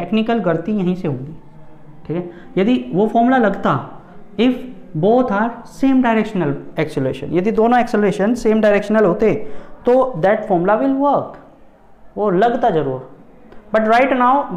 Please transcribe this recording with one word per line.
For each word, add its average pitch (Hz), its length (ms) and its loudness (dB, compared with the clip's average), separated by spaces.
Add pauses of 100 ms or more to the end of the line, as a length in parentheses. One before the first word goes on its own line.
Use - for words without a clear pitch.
टेक्निकल 220 380 0 (100)
गलती 165 280 -2
यहीं 180 180 0
से 175 120 -6
होगी। 135 280 -6 (720)
ठीक 160 100 -6
है, 180 120 -6 (280)
यदि 220 180 2 (180)
वो 202 140 2
फॉर्मूला 240 300 2
लगता, 196 400 0 (640)
if 247 180 2 (480)
both 240 260 4
are 214 200 0 (260)
same 269 260 4
directional 214 500 0 (260)
acceleration, 139 540 -4
यदि 185 180 0 (100)
दोनों 240 180 4
एक्सेलरेशन 208 540 0 (100)
सेम 220 180 2
डायरेक्शनल 214 440 2
होते 208 280 2 (520)
तो 247 80 4 (280)
that 208 260 0
formula 190 340 2
will 269 240 0
work, 240 320 -2 (800)
वो 208 140 0
लगता 240 380 2
जरूर। 135 400 -2 (640)
But 220 140 2
right 247 300 4
now, 247 160 2 (240)